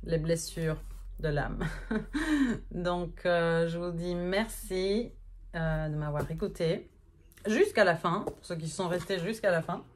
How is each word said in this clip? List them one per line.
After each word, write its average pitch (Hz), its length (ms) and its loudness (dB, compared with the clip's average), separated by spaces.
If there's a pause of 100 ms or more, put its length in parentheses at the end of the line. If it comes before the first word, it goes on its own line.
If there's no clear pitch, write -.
les 165 160 0
blessures 160 640 -2 (380)
de 156 80 0
l'âme. - 360 -2 (260)
<laughs> 269 840 0
Donc, 175 520 -2
euh, 170 440 4
je 170 100 -4
vous 175 120 -4
dis 175 240 -2
merci, 190 1000 0 (420)
euh, 156 340 0
de 151 60 -2
m'avoir 147 360 -2
écouté 165 600 0 (560)
jusqu'à 233 380 6
la 170 120 6
fin, 175 300 0
pour - 160 -6
ceux 175 140 -6
qui 160 120 -4
sont 180 180 -2
restés 175 320 0
jusqu'à 202 320 0
la 165 120 4
fin. 175 200 -4 (140)